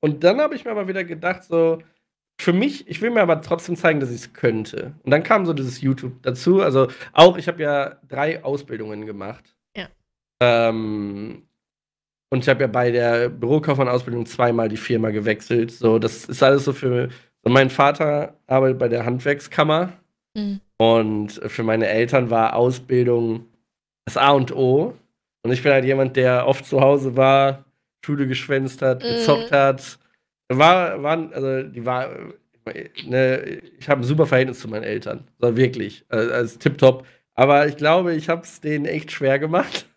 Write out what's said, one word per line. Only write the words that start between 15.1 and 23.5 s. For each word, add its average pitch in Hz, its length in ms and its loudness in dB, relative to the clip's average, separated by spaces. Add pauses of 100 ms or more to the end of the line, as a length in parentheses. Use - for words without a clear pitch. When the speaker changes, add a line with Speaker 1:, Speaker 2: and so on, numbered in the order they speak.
Speaker 1:
gewechselt. 110 600 -2
So, 113 280 2
das 110 260 -4
ist - 180 -2
alles 139 220 6
so 143 80 -2
für, 127 380 -2 (340)
so 117 60 2
mein 131 200 4
Vater 147 640 0 (120)
arbeitet 131 320 2
bei 127 100 0
der 117 160 -2
Handwerkskammer. 147 880 -2 (420)
Speaker 2:
Mhm. 202 260 -8 (180)
Speaker 1:
Und 110 540 2 (140)
für 117 160 -8
meine 110 240 0
Eltern 120 440 0
war 113 260 0
Ausbildung 120 920 0 (600)